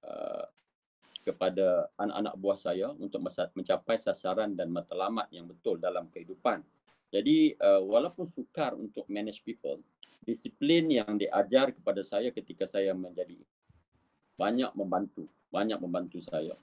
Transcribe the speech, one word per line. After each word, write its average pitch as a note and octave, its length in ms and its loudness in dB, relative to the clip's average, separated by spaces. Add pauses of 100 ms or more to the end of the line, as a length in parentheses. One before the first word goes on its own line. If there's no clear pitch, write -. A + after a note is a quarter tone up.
ah, G1+ 400 -8 (800)
kepada F2+ 720 2
anak-anak G#2 400 -4
buah F#2+ 240 0
saya G2+ 400 -2
untuk G2 240 -6
mesa-, - 320 -4
mencapai F#2+ 400 0
sasaran G2+ 560 -2
dan F2 160 -4
matlamat F#2 640 -2
yang F2 160 -14
betul E2+ 320 -4
dalam F2 320 -4
kehidupan. F2+ 480 -4 (480)
Jadi, D3+ 560 4
ah, G2 160 8
walaupun E3 480 0
sukar D3 480 -6
untuk G#2+ 320 -10
manage G#2 320 -6
people, C#2+ 400 -8 (400)
disiplin C#3+ 680 2
yang G#2+ 260 2
diajar G#2 560 4
kepada G2 320 -2
saya G#2+ 240 0
ketika F#2+ 400 -6
saya G2 240 2
menjadi F2+ 480 -6 (1000)
banyak A#2 360 2
membantu, F#2+ 520 -2 (240)
banyak G2+ 320 0
membantu F2 400 -4
saya. D#2+ 400 -4